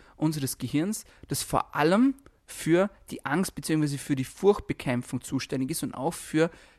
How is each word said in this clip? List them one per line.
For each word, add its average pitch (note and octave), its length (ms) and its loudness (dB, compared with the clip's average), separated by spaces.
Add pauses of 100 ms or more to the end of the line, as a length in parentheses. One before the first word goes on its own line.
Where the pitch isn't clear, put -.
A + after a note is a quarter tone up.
(160)
unseres D3+ 400 -2
Gehirns, D3 480 -2 (240)
das - 140 -4
vor - 340 -4
allem G3+ 380 4 (320)
für F3 440 2 (200)
die - 160 -10
Angst D#3+ 280 0
beziehungsweise D3+ 440 0
für C#3+ 180 -2
die C3 80 -2
Furchtbekämpfung C3+ 960 0
zuständig C3 500 -4
ist E3 120 -6
und C3 100 -6
auch D3 220 -4
für D#3+ 360 0 (280)